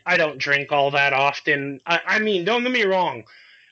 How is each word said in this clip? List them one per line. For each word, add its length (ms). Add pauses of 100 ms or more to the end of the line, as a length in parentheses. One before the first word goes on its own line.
I 120
don't 200
drink 340
all 200
that 220
often. 720
I, 200
I 140
mean, 260
don't 180
get 80
me 120
wrong. 400 (480)